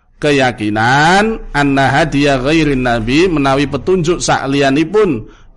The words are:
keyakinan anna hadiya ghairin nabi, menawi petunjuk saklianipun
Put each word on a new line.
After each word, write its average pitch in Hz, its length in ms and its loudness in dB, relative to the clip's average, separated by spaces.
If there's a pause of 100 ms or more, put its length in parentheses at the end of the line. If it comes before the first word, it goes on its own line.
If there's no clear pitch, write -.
(220)
keyakinan 139 1300 0
anna 139 360 2
hadiya 139 520 0
ghairin 143 440 0
nabi, 120 400 0
menawi 143 440 0
petunjuk 156 520 -2
saklianipun 143 1040 0 (300)